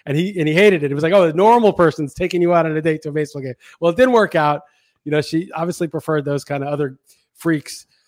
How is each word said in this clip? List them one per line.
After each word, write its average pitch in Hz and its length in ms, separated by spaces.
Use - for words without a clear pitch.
and 143 120
he, 185 220
and 156 80
he 156 60
hated 185 300
it. 139 80
It - 20
was 147 100
like, 165 100
"Oh, 202 160
a 156 40
normal 214 400
person's 156 400
taking 175 280
you 175 120
out 165 120
on 156 120
a 156 40
date 156 220
to 151 60
a - 20
baseball 147 300
game." 131 140
Well, 170 100
it 165 60
didn't 254 160
work 214 220
out. 147 280
You 147 80
know, 151 80
she 165 320
obviously 170 340
preferred 151 380
those 143 180
kind 143 180
of 139 80
other 143 300
freaks, - 540